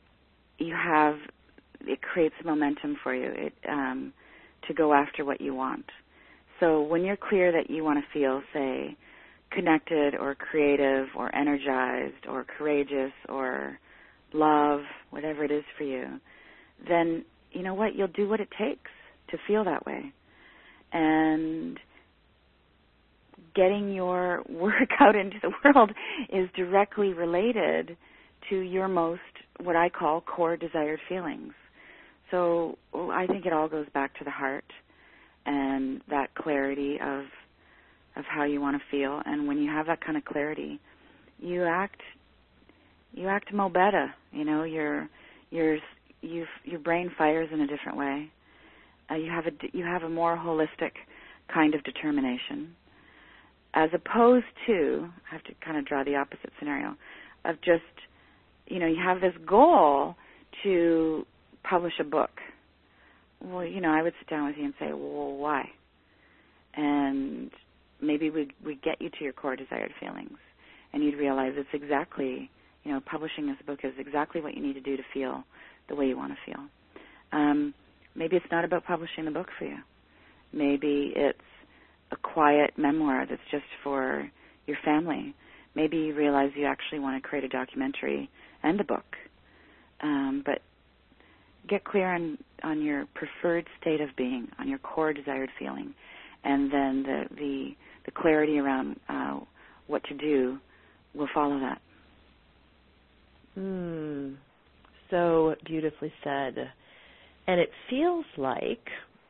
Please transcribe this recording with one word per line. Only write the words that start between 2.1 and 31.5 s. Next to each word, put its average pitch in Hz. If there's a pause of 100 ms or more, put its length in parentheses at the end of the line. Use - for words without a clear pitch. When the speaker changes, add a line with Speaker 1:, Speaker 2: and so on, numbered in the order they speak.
Speaker 1:
momentum 147
for 131
you, 127
it, - (140)
um, 135 (560)
to 160
go 151
after 143
what 139
you 139
want. 131 (760)
So 160
when 165
you're 196
clear 180
that 165
you 156
wanna 147
feel, 139 (120)
say, 135 (560)
connected 156
or 139
creative 139
or -
energized 135
or 127 (120)
courageous 143 (160)
or 135 (560)
love, 147 (320)
whatever 151
it 143
is 147 (140)
for 151
you, 135 (680)
then 165 (280)
you 180
know 190
what? 208
You'll 196
do 196
what 214
it 208
takes 254 (400)
to - (100)
feel 208
that 165
way. - (800)
And 160 (1800)
getting 196
your 180
<laughs> -
work 214 (100)
out 214
into 202
the - (120)
world 269 (400)
is 185
directly 196
related 170 (540)
to 196
your 185
most, 170 (400)
what 175
I 170
call, 165
core 170
desired 156
feelings. 160 (800)